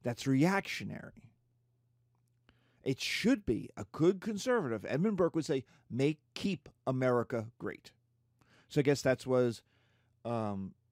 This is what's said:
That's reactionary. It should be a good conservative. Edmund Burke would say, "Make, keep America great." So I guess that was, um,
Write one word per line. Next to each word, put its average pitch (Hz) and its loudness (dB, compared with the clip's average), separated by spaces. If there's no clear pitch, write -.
That's 117 -4
reactionary. 143 0
It - -2
should - 0
be - -2
a 104 -12
good 180 2
conservative. 196 -2
Edmund 185 0
Burke 170 2
would 160 0
say, 135 -2
"Make, 139 0
keep - -4
America 123 0
great." - -10
So 151 0
I - 6
guess 139 2
that 127 2
was, 123 2
um, 104 -4